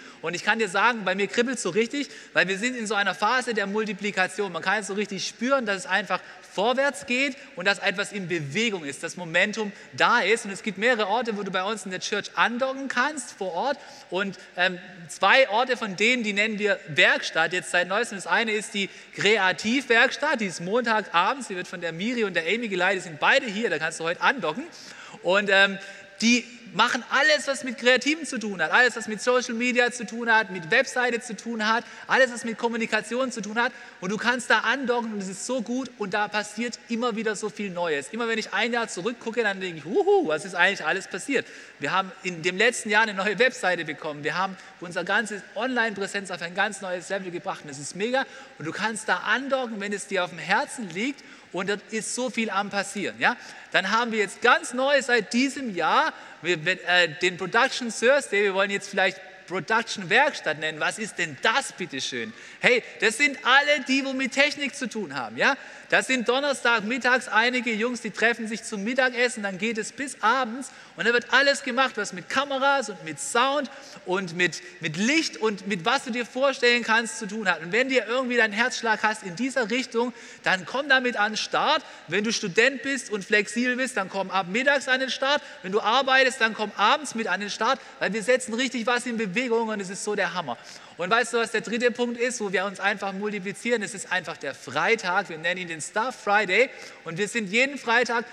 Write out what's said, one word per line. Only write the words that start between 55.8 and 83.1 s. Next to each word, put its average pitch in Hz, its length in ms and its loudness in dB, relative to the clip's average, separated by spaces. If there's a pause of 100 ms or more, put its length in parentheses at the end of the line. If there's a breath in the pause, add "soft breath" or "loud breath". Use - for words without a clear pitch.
wir, 160 240 0
wir, 180 120 0 (100)
äh, 175 200 6 (140)
den 180 160 0
Production 233 520 0
Thursday, 226 540 4
wir 202 100 2
wollen 196 160 2
jetzt 196 200 -4
vielleicht 190 300 2 (280)
Production 190 640 -2
Werkstatt 214 500 2
nennen. 156 220 -4
Was 180 180 -2
ist 214 180 -8
denn 160 240 -4
das, 233 300 0
bitteschön? 131 640 -6 (260 loud breath)
Hey, 226 240 4 (160 loud breath)
das 214 180 2
sind 285 260 2
alle 285 440 6
die, 262 160 2
wo 269 80 -2
mit 262 220 -2
Technik 285 420 0
zu 240 140 -6
tun 170 260 -8
haben, 117 220 -6
ja? 233 180 4 (340 loud breath)
Das 202 180 2
sind 254 200 0
Donnerstagmittags 247 1040 2
einige 240 420 2
Jungs, 226 300 -2
die 214 100 -8
treffen 226 340 0
sich 214 160 -6
zum 202 220 -6
Mittagessen, 247 580 0
dann 196 160 -4
geht 214 200 -2
es 214 160 -6
bis - 280 -10
abends 247 480 0 (280 loud breath)
und 180 100 0
da 240 60 4
wird 240 180 0
alles 277 320 4
gemacht, 254 320 0
was 202 160 -4
mit 180 160 -12
Kameras 269 640 2
und 175 160 -10
mit 156 160 -8
Sound 269 500 0 (340 loud breath)
und 180 300 -2
mit, 175 260 0 (200 loud breath)
mit 160 160 -4
Licht 277 400 2
und 202 280 0
mit 196 200 -2
was 269 180 2
du 254 80 -6
dir 233 140 -2
vorstellen 247 580 2
kannst 226 360 2
zu 226 60 -8
tun 202 240 -4
hat. 165 120 2
Und 170 100 -8
wenn 247 160 4
dir 247 180 2
irgendwie 247 300 0
dein 220 160 4
Herzschlag 226 500 0
hast 214 220 0
in 175 140 -8
dieser 247 340 0
Richtung, 240 400 0 (320 loud breath)
dann 180 220 2
komm 269 240 -4
damit 254 260 4
an 214 160 2
den 214 60 -4
Start. 233 460 2 (260 loud breath)
Wenn 202 160 0
du 226 80 0
Student 226 500 2
bist 269 260 -4
und 202 140 -4